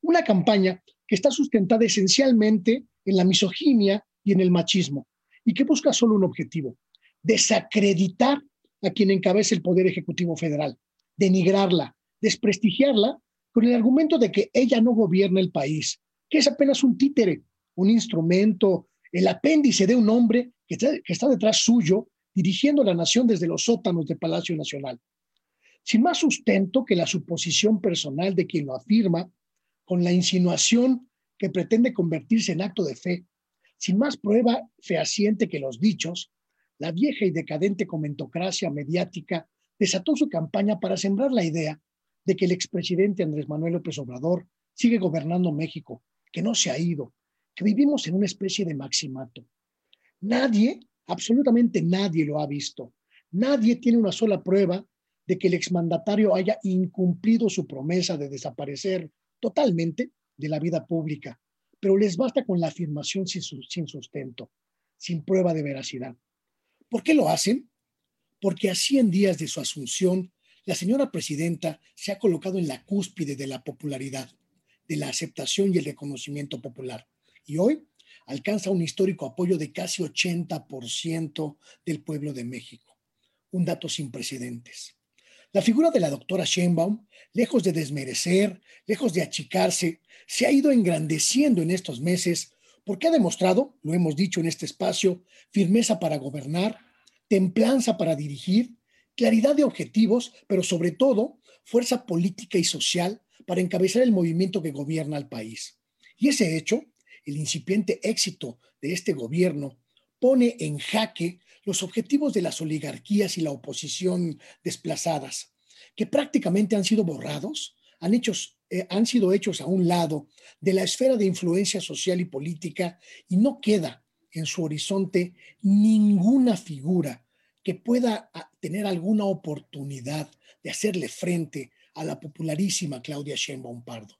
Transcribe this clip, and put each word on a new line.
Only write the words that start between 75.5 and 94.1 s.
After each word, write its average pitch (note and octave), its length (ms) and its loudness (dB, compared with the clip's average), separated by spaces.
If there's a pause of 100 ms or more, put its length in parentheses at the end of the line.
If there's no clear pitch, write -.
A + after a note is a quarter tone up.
y F3 60 2
el D3 60 -2
reconocimiento C#3+ 760 -10
popular, B2+ 460 -14 (400)
y D3+ 120 -6
hoy C4 280 0 (400)
alcanza F#3+ 440 -6
un F#3 120 0
histórico F#3 420 -2
apoyo F3+ 320 -2
de D3+ 140 -6
casi - 320 -8
ochenta E3 640 -6
por B2 240 -14
ciento D#3+ 680 -8 (280)
del D3+ 160 -8
pueblo D3 300 -8
de B2+ 100 -12
México. - 560 -16 (540)
Un F3+ 120 -2
dato E3 240 -6
sin C#3 220 -8
precedentes. A#2+ 840 -12 (560)
La G3 100 0
figura D4 300 4
de C4 80 2
la D#3 100 0
doctora F3+ 340 -4
Sheinbaum, F3 640 0 (280)
lejos A3+ 280 2
de F#3 80 2
desmerecer, D#3+ 920 -2 (280)
lejos G#3+ 260 -2
de F3 80 0
achicarse, F3 800 -2 (260)
se - 180 -2
ha - 60 4
ido C#4 220 4
engrandeciendo F3 920 2
en E3 80 -2
estos F3 300 -6
meses F3 520 -2 (300)
porque G3+ 240 -4
ha E4 60 4
demostrado, F#3 720 2
lo D#3 120 -4
hemos D#3+ 220 2